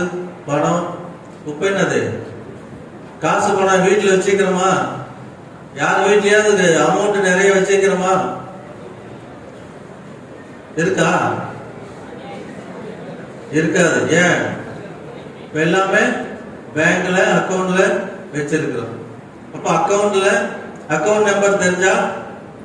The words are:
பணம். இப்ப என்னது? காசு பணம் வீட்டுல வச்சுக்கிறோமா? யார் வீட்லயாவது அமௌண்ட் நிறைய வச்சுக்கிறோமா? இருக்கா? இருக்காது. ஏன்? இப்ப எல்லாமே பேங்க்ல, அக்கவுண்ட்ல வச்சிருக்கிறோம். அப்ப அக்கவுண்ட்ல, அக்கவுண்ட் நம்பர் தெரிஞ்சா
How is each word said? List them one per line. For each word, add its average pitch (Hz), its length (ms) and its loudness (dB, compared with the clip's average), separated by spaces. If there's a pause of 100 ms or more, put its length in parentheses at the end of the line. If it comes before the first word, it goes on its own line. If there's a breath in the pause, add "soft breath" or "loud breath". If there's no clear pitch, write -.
(480)
பணம். 165 360 2 (640)
இப்ப 147 200 -2
என்னது? 190 300 2 (1200)
காசு 196 340 2
பணம் 190 300 4
வீட்டுல 202 260 4
வச்சுக்கிறோமா? 185 560 4 (1120)
யார் 185 260 2
வீட்லயாவது 202 640 6 (180)
அமௌண்ட் 196 420 2
நிறைய 190 280 4
வச்சுக்கிறோமா? 190 580 4 (2750)
இருக்கா? 170 300 2 (2500)
இருக்காது. 160 420 4 (220)
ஏன்? 170 180 4 (1040)
இப்ப 151 220 -4
எல்லாமே 190 360 4 (720)
பேங்க்ல, 180 440 2 (200)
அக்கவுண்ட்ல 185 460 2 (500)
வச்சிருக்கிறோம். 143 580 -2 (640)
அப்ப - 120 -6 (100)
அக்கவுண்ட்ல, 202 500 2 (680)
அக்கவுண்ட் 208 360 4
நம்பர் 196 320 4
தெரிஞ்சா 185 320 4 (720)